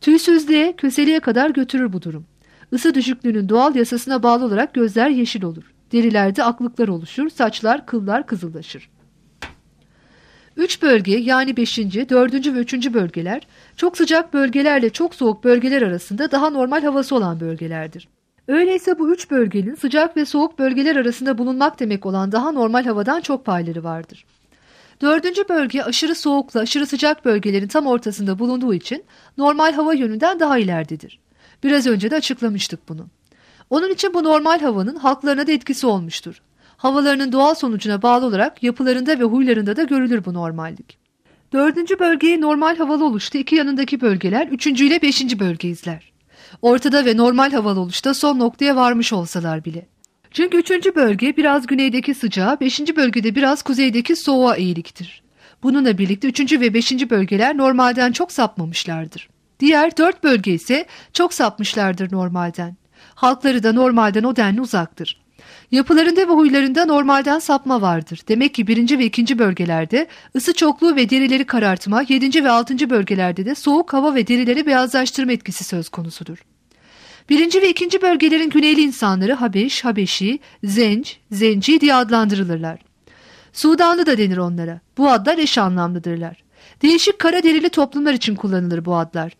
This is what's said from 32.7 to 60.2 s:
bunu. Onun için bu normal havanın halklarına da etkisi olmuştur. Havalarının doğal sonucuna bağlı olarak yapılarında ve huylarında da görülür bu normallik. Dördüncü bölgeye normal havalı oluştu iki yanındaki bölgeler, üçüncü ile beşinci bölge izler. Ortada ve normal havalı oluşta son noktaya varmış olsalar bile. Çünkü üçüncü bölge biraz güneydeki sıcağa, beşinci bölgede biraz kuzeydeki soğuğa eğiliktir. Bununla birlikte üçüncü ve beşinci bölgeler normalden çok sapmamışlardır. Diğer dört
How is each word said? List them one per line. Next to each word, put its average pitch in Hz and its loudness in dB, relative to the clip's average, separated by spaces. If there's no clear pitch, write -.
bunu. 165 -14
Onun 320 0
için 381 -2
bu 339 0
normal 311 2
havanın 240 -2
halklarına 277 0
da 311 2
etkisi 269 -2
olmuştur. 175 -6
Havalarının 277 0
doğal 277 2
sonucuna 214 -4
bağlı 240 2
olarak 233 -2
yapılarında 254 0
ve 247 0
huylarında 226 2
da 311 -2
görülür 254 0
bu 180 -6
normallik. 165 -10
Dördüncü 320 0
bölgeye 330 2
normal 302 0
havalı 302 0
oluştu 233 -4
iki 277 -2
yanındaki 277 -2
bölgeler, 208 0
üçüncü 262 0
ile 330 2
beşinci 262 0
bölge 175 -4
izler. 165 -12
Ortada 254 4
ve 226 2
normal 247 4
havalı 208 0
oluşta 185 -2
son 277 0
noktaya 254 0
varmış 240 2
olsalar 170 -4
bile. 165 -12
Çünkü 349 0
üçüncü 359 2
bölge 240 2
biraz 285 2
güneydeki 262 0
sıcağa, 220 -2
beşinci 294 -2
bölgede 233 0
biraz 277 0
kuzeydeki 254 0
soğuğa 254 2
eğiliktir. 175 -6
Bununla 262 2
birlikte 196 0
üçüncü 269 0
ve 233 2
beşinci 247 0
bölgeler 214 0
normalden 254 2
çok 349 -4
sapmamışlardır. 165 -6
Diğer 311 2
dört 349 0